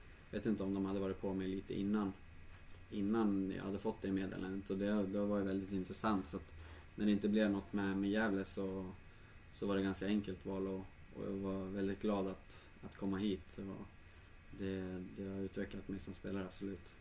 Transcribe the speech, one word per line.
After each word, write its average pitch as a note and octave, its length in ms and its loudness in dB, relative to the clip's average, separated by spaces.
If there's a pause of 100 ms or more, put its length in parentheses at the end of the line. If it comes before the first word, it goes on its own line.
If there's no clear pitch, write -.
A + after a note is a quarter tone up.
(320)
Jag G#2 80 -2
vet G2+ 60 -6
inte G2+ 180 4
om G2 100 2
de G2 120 2
hade G2 140 2
varit F#2+ 220 0
på G2 120 0
mig F#2+ 140 2
lite F#2+ 320 -2
innan, G2+ 340 4 (800)
innan G2+ 640 4
jag F#2 60 -4
hade G2 160 -2
fått A2 220 -2
det G2 100 0
meddelandet, F#2+ 580 0
och G2 80 2
det, G2+ 260 4
det G2 160 2
var G2+ 180 4
ju G2 60 4
väldigt F#2+ 280 0
intressant, F#2+ 560 2
så G2 100 -6
att - 140 -8 (440)
när G#2 100 0
det G#2 60 8
inte G2+ 180 6
blev G#2+ 220 6
något G2 220 0
med, G2 240 4
med G2+ 120 4
Gävle G2+ 360 4
så, F#2+ 400 -2 (680)
så - 140 -4
var G2+ 80 4
det G2 60 6
ganska F#2+ 260 2
enkelt G2+ 380 2
val F#2+ 220 0
och, F#2+ 180 -2 (300)
och G#2+ 120 -6
jag G2 40 -2
var G2 340 0
väldigt G2 360 0
glad G2+ 260 2
att, - 300 -8 (280)
att - 120 -12
komma G2 200 0
hit. G2 240 2 (140)
Det A2 60 -6
var, G2 140 -6 (840)
det, F#2 440 -2 (140)
det G2 120 -4
har G2 100 -2
utvecklat G2 480 -4
mig F#2+ 120 -2
som G2 140 -8
spelare, G2 320 -4
absolut, G2 340 -6 (220)